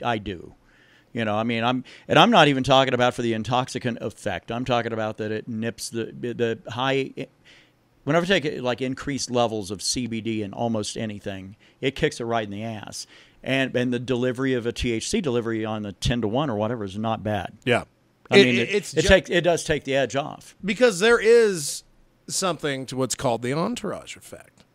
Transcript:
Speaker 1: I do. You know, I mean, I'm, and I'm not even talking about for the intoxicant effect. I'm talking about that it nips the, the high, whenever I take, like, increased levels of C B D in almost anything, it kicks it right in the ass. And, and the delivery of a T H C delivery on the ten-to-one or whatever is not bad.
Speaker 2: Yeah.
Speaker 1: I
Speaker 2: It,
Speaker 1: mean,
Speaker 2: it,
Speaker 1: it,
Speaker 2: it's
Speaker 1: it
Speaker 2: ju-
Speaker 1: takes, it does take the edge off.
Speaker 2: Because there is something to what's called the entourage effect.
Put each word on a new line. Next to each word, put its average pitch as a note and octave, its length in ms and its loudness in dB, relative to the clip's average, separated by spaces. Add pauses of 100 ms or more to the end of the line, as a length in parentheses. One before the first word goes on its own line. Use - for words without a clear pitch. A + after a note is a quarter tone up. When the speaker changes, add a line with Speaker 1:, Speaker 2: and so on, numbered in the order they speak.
Speaker 1:
I A#2+ 140 0
do. G2+ 380 -10 (560)
You A2+ 140 -4
know, G#2 100 0
I G#2+ 60 0
mean, A2+ 220 -2
I'm, B2+ 200 0 (240)
and C#3 120 6
I'm F#3+ 100 10
not E3+ 200 8
even C3+ 140 2
talking C3 300 6
about B2 220 2
for B2 80 -4
the A#2 100 0
intoxicant A#2+ 680 -2
effect. G2+ 520 -8
I'm A#2+ 120 -6
talking A#2 300 0
about A2 240 -4
that G#2+ 140 -4
it G#2+ 160 -6
nips A2+ 420 -6
the, A2+ 320 -6
the A#2 380 -2 (100)
high, C3+ 420 -2 (920)
whenever E3+ 280 2
I F#3+ 80 4
take, C#3+ 220 -6
like, B2 180 -2
increased C3 520 -6
levels A2 400 0
of F#2 100 -8
C - 240 -4
B A2+ 160 -6
D G#2+ 220 -4
in G2 100 -10
almost A#2 440 -4
anything, G2+ 580 -10 (260)
it C3+ 140 -2
kicks D3+ 240 -2
it A#2+ 60 -6
right A#2 180 -2
in G2+ 80 -10
the G2+ 120 -8
ass. - 440 -12 (340)
And, C3 340 -2
and B2 160 0
the A#2+ 60 0
delivery B2+ 560 0
of A#2 140 -2
a A#2+ 40 -2
T A#2+ 200 -2
H A2+ 180 -2
C A3+ 100 0
delivery A2+ 460 -2
on A2 160 -4
the G2+ 120 -8
ten-to-one A#2+ 540 0
or A2+ 100 -2
whatever G#2+ 260 -2
is F#2+ 120 -8
not A2 280 -4
bad. G#2 300 -4 (120)
Speaker 2:
Yeah. A#2 200 2 (440)
Speaker 1:
I - 80 6
Speaker 2:
It, C4 80 10
Speaker 1:
mean, B3+ 120 2
Speaker 2:
it, - 20 2
Speaker 1:
it, - 160 0
Speaker 2:
it's - 180 -4
Speaker 1:
it D#3+ 80 0
Speaker 2:
ju- F#3 60 2
Speaker 1:
takes, G3 240 6
it F3 100 4
does E3 220 2
take D3 220 -2
the C3+ 100 0
edge B2+ 200 0
off. - 480 -8
Speaker 2:
Because G3+ 360 2
there A3+ 200 6
is G3+ 640 4 (460)
something C#3+ 580 -2
to C3 100 -10
what's B2+ 200 0
called A#2 260 0
the A#2+ 120 -2
entourage E3 640 -4
effect. - 480 -20 (120)